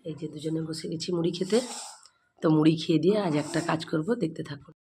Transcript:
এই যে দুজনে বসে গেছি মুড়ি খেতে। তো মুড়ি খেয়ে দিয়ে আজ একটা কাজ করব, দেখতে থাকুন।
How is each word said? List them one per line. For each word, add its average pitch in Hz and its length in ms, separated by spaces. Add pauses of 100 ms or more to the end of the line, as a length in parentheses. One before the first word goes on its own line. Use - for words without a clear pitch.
এই 160 100
যে 156 140
দুজনে 156 340
বসে 160 260
গেছি 170 240
মুড়ি 170 200
খেতে। 190 260 (840)
তো - 80
মুড়ি 156 260
খেয়ে 160 220
দিয়ে 185 200
আজ 175 180
একটা 151 240
কাজ 160 240
করব, 160 300
দেখতে 160 280
থাকুন। 143 400